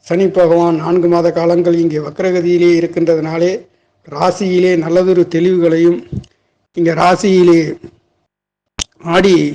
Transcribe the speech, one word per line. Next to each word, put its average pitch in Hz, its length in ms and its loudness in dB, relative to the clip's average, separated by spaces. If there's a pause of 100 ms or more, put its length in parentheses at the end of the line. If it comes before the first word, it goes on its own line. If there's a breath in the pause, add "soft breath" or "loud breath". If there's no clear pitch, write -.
சனி 185 240 0
பகவான் 175 500 2
நான்கு 170 280 0
மாத 170 240 0
காலங்கள் 170 480 0
இங்கே 156 240 -2
வக்ரகதியிலே 175 720 0
இருக்கின்றதுனாலே, 165 720 -2 (580)
ராசியிலே 180 600 -2 (120)
நல்லதொரு 180 460 2
தெளிவுகளையும், 170 720 0 (800)
இங்கே 170 240 0
ராசியிலே 180 580 2 (1600)
ஆடி 190 200 4 (200)